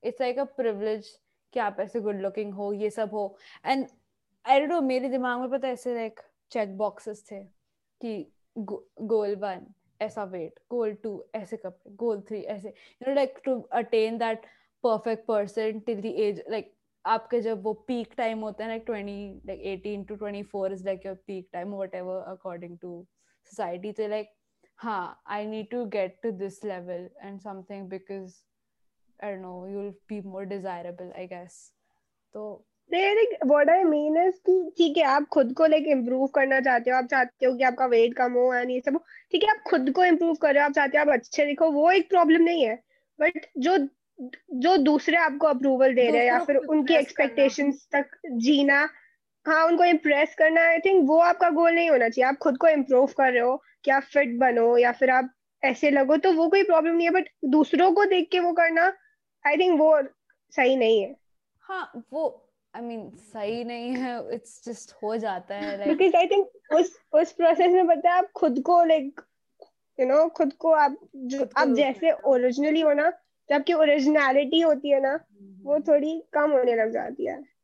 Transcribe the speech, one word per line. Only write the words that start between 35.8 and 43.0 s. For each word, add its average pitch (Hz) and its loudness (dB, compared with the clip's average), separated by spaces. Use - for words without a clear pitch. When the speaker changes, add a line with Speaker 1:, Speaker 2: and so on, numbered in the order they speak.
Speaker 2:
improve 262 0
करना 269 0
चाहते 254 0
हो, 254 2
आप 254 -2
चाहते 254 -2
हो 254 2
कि 247 -2
आपका 254 0
weight 240 2
कम 247 0
हो 247 2
and 247 -4
ये 254 -4
सब 277 -2
हो, 339 -4
ठीक 349 0
है, 427 2
आप 427 0
खुद 269 2
को 359 4
improve 339 2
कर 302 2
रहे 285 4
हो, - 2
आप 285 -2
चाहते 285 0
हो 294 4
आप 294 2
अच्छे 277 0
दिखो, 294 0
वो 302 4
एक 381 2
problem 339 4
नहीं 330 2
है, 226 -6